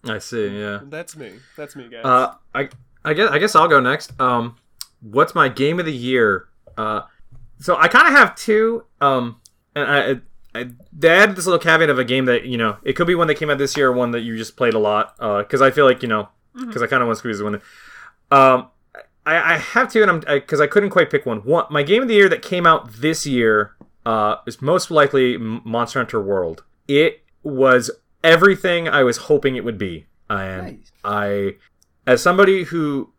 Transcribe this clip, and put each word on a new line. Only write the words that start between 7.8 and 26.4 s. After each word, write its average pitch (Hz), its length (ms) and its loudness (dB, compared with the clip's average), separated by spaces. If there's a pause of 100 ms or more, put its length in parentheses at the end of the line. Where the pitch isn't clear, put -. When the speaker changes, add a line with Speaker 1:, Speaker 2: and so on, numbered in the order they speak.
Speaker 1:
kinda 302 200 4
have 277 260 4
two, 226 500 -2 (160)
um, 127 400 -2 (340)
and 139 480 -2 (320)
I, 117 40 -10
I, 123 100 -10 (240)
they 160 160 2
added 196 260 6
this 175 100 -8
little 175 140 2
caveat 165 300 2
of 131 100 2
a 127 60 0
game 127 200 0
that, 123 200 0
you 127 120 -6
know, 110 260 -2
it 147 100 -2
could 170 140 -2
be 175 80 0
one 165 120 0
that 147 80 0
came 151 140 -6
out 143 80 0
this 139 200 -4
year 135 120 2
or - 20 0
one 123 200 -2
that 117 100 -6
you 113 160 -10
just 110 180 -12
played 120 180 0
a 110 60 0
lot, 104 400 -2
uh, 104 240 -4
'cause 127 180 0
I 135 80 6
feel 139 160 2
like, 127 160 2
you 123 80 -8
know, 107 200 -4 (280)
Speaker 2:
Mm-hmm. 247 140 -14
Speaker 1:
'cause 120 100 -6
I 117 60 -2
kinda 127 180 0
wanna 113 120 -2
squeeze 110 200 -8
this 104 60 -8
one 104 120 -6
in. 101 60 -12 (720)
Um, 135 380 4 (560)
I, 165 280 0
I 160 40 0
have 240 340 -2
two, 220 100 2
and 202 80 4
I'm, 165 180 -2
I, 143 120 0
'cause 151 220 -2
I 143 60 2
couldn't 202 220 2
quite 175 200 0
pick - 160 -4
one. 110 140 -6
One, 139 300 -2
my 147 140 -2
game 196 180 0
of 262 60 -4
the 226 80 0
year 196 140 6
that 165 120 -2
came 180 240 -4
out 151 280 2
this 151 340 -4
year, 110 480 0 (300)
uh, 110 320 -2 (100)
is - 140 -16
most 165 300 -2
likely 139 440 2
M-, 113 300 -8
Monster 117 340 -4
Hunter 117 220 -4
World. 92 420 -4 (240)